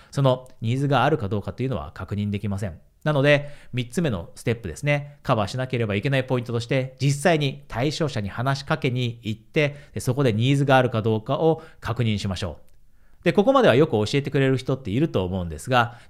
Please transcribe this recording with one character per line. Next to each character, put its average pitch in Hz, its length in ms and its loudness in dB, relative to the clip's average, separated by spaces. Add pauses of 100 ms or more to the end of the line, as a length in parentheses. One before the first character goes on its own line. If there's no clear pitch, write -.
(100)
そ 139 120 -2
の 127 260 2 (120)
ニ 110 140 -2
ー 131 40 0
ズ 143 100 0
が 131 160 4
あ 147 60 2
る 156 80 2
か 98 100 -4
ど 104 100 -2
う 95 40 -4
か 95 100 -10
と - 100 -8
い 127 40 -2
う - 20 -4
の 127 80 -4
は 73 180 -10
確 - 200 -10
認 104 160 -2
で 101 100 -4
き 110 80 -6
ま 98 100 -2
せ 104 80 -4
ん。 80 140 -10 (240)
な 156 80 0
の 139 100 2
で、 143 280 4 (220)
三 120 160 -4
つ - 140 -2
目 156 80 0
の 87 240 -6
ス - 80 -18
テ 120 100 0
ッ 110 80 -6
プ - 80 -8
で 76 80 -10
す - 60 -16
ね。 143 400 -2
カ 139 120 0
バ 104 120 2
ー - 20 -4
し - 80 -8
な 127 100 -4
け 131 120 -2
れ 117 80 0
ば 104 80 0
い 101 80 0
け 135 80 -2
な 135 80 2
い 127 60 0
ポ 127 140 -2
イ 120 40 -4
ン - 20 -14
ト 117 80 -8
と 117 80 -2
し 117 60 -6
て、 135 340 -2
実 139 220 0
際 170 160 4
に 143 300 -4
対 139 240 -2
象 151 160 -2
者 - 120 -6
に 101 80 -4
話 135 320 -4
し - 40 -12
か 160 120 -2
け 147 140 -2
に 120 320 -2
行 110 160 -6
っ - 20 -20
て、 143 360 0 (180)
で、 - 60 -8
そ 127 140 -2
こ 143 80 0
で 123 120 4
ニ 117 180 2
ー 143 40 4
ズ 139 100 2
が 135 100 6
あ 127 60 6
る 123 80 0
か 113 100 -2
ど 110 160 2
う 107 60 -4
か 135 160 -2
を 160 240 2 (180)
確 113 220 -2
認 110 160 0
し 101 100 -4
ま 92 80 -4
し - 80 -6
ょ 78 160 -8
う。 - 80 -20 (540)
で、 175 120 2
こ 202 100 4
こ 262 80 6
ま 269 100 6
で 202 60 6
は 120 60 8
よ 131 120 6
く - 60 -4
教 107 120 2 (100)
え 139 80 0
て 151 80 -8
く 147 80 0
れ 135 100 4
る 135 80 2
人 131 200 -2
っ 131 40 -6
て - 100 -8
い 104 80 0
る 160 100 2
と 117 160 -2
思 90 180 -4
う - 20 -6
ん 85 40 -6
で 78 100 -10
す - 100 -12
が、 120 300 0 (120)